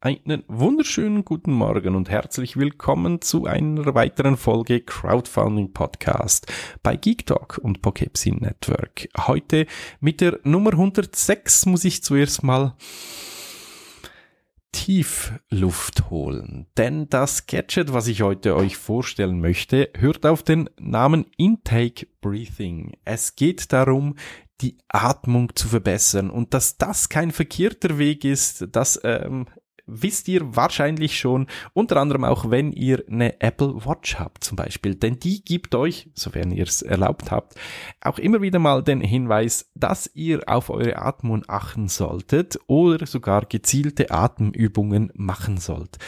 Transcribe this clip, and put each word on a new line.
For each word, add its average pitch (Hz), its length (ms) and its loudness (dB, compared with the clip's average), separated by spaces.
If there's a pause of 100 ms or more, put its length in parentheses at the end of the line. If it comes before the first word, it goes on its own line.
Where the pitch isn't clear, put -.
Einen 143 440 -2
wunderschönen 208 760 2
guten 160 300 -2
Morgen 104 400 2
und 92 160 0
herzlich 120 480 -4
willkommen 156 640 0
zu - 240 0
einer 151 480 0
weiteren 135 420 4
Folge 120 460 2
Crowdfunding 107 920 0
Podcast - 800 -2 (300)
bei 120 140 0
Geek 220 320 0
Talk - 340 -2
und 101 220 -2
Poughkeepsie - 480 0
Network. - 840 -4
Heute 156 520 2 (320)
mit 156 220 2
der 175 200 4
Nummer 190 300 4
hundertsechs - 960 2
muss 180 180 4
ich 175 160 0
zuerst 143 400 2
mal 131 340 2 (2000)
tief - 640 -2 (180)
Luft - 580 0
holen, 71 560 -6 (120)
denn 143 320 0
das 139 360 0
Gadget, 143 480 -2
was 117 140 0
ich 107 160 0
heute 98 320 2
euch 95 220 2
vorstellen 101 640 -2
möchte, 90 560 2
hört 147 300 2
auf 156 160 4
den 160 260 2 (120)
Namen 143 480 2 (100)
Intake 120 680 2 (140)
Breathing. 101 720 -8 (120)
Es - 300 -6
geht 170 360 0
darum, 135 440 2 (460)
die 123 260 -4
Atmung 120 680 0
zu - 140 -2
verbessern 98 640 2
und 120 240 -2
dass - 240 0
das - 300 -2
kein 165 200 0
verkehrter 165 680 -2
Weg 147 260 0
ist, 139 460 -2
das, - 320 2
ähm, 127 420 -2 (480)
wisst 151 360 -4
ihr 160 260 0
wahrscheinlich 151 640 0
schon, 131 280 2 (260)
unter 214 240 2
anderem 139 260 2
auch, 123 260 0
wenn 139 220 2
ihr 127 380 0
eine 117 320 0
Apple 117 420 0
Watch - 360 -6
habt - 220 -10
zum - 140 -6
Beispiel, 95 400 -4
denn 123 240 -2
die 196 240 -2
gibt 175 320 -4
euch, 156 380 -2
sofern - 380 -4
ihr 90 120 0
es - 180 -4
erlaubt - 480 -2
habt, - 260 -4 (440)
auch - 180 -4
immer 208 240 2
wieder 190 180 0
mal 143 240 4
den 139 180 2
Hinweis, 113 760 0
dass - 380 -2
ihr 156 340 -2
auf - 220 0
eure 117 280 -2
Atmung 113 500 -4
achten 101 420 -4
solltet 95 680 -2 (100)
oder 160 380 4
sogar - 420 0
gezielte 143 640 0
Atemübungen 104 1040 2
machen 95 440 -4
sollt. 85 400 -8 (100)